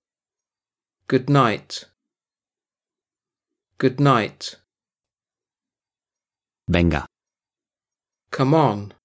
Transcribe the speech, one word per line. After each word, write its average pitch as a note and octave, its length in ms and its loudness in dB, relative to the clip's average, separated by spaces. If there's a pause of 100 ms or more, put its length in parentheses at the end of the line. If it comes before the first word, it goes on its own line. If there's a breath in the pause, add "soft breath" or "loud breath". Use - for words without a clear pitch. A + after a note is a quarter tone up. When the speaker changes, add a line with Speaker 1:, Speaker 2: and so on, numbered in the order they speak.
(1080)
Speaker 1:
Good C3 220 -2
night. B2+ 560 0 (1900)
Good C3 240 -2
night. C3 560 0 (2000)
Speaker 2:
Venga. E2+ 380 0 (1300)
Speaker 1:
Come C3+ 240 0
on. G#2 400 0 (100)